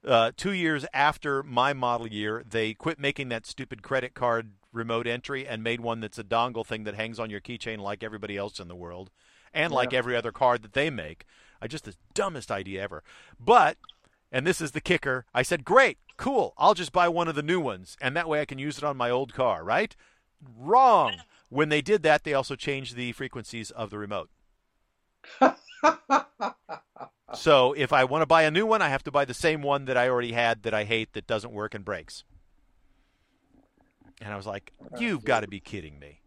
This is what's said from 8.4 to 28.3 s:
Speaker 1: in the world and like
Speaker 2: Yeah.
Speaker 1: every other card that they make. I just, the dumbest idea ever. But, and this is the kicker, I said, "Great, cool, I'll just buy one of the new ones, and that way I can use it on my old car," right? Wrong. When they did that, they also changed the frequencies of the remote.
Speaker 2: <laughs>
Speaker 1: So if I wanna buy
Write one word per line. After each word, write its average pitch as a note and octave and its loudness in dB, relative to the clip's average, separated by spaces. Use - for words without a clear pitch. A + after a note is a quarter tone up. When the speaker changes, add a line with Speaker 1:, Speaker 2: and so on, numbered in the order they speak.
Speaker 1:
in F#2 -16
the F2 -16
world F2+ -14
and D#3 -2
like B2 2
Speaker 2:
Yeah. B2+ 2
Speaker 1:
every B2 -2
other A2+ -4
card B2 2
that G#2+ -20
they C#3+ 0
make. E2+ -12
I A#2 -10
just, D3 -12
the G2+ -16
dumbest F3 -4
idea G2 -6
ever. E2 -10
But, E3 6
and C3 -2
this F3+ 2
is D3+ -4
the D3+ -6
kicker, C#3 0
I B2+ 2
said, D#3 -2
"Great, A3 6
cool, A#3+ 0
I'll F3+ 8
just F3+ -4
buy F3 4
one E3+ 0
of D3+ -4
the D3 -2
new F3 0
ones, G2 -6
and C#3 -2
that E3+ -2
way D3+ 0
I D3 -2
can C3+ -12
use C#3+ -6
it C#3+ -8
on C#3+ -2
my A#2+ 0
old B2 -2
car," G#2+ 0
right? C#3 -2
Wrong. F3+ 6
When D3+ 2
they D3+ 2
did F3+ 2
that, D3+ 4
they D3+ -2
also C#3 -2
changed C3+ -6
the A#2+ -6
frequencies A#2 -10
of A2 -8
the G#2 -10
remote. G2+ -8
Speaker 2:
<laughs> - 4
Speaker 1:
So C3+ 6
if C#3 -2
I C3 6
wanna C#3+ 0
buy D#3+ 6